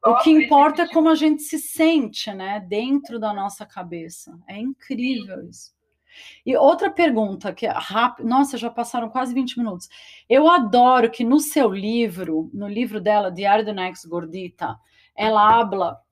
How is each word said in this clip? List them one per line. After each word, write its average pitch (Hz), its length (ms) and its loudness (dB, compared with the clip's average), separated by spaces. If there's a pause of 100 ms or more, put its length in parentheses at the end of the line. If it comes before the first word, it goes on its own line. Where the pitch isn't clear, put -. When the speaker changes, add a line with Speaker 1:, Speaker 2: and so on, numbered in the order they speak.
(180)
Speaker 1:
que - 80 2
Speaker 2:
sofre 320 80 6
esse 311 120 6
Speaker 1:
importa 302 380 4
é - 20 2
Speaker 2:
tipo 330 100 -14
Speaker 1:
como 320 140 4
a 320 60 6
gente 302 300 0
se 311 160 -8
sente, 302 720 -2
né? 196 240 -8 (100)
Dentro 233 520 -4
da 214 120 -4
nossa 202 320 -8
cabeça. 170 720 -16 (120)
É 202 100 -14
incrível 240 840 -8
Speaker 2:
Sim. 175 60 -16
Speaker 1:
isso. - 280 -20 (680)
E 262 120 0
outra 320 340 4
pergunta, 214 640 -2
que 180 120 -10
é 196 60 -2
rápi-, 233 540 -4
nossa, 262 340 0
já 226 100 -8
passaram 233 400 -6
quase 254 240 -6
vinte 247 240 -4
minutos. 214 320 -6 (400)
Eu 285 200 6
adoro 247 600 4
que 233 140 -6
no 240 160 4
seu 294 320 0
livro, 190 800 -4
no 202 140 -10
livro 208 340 -6
dela, 202 300 2
Diário 202 340 0
de 208 60 -8
una 190 160 -6
Ex - 180 -12
Gordita, 170 720 -10 (380)
ela 214 340 2 (120)
habla 196 400 -2 (100)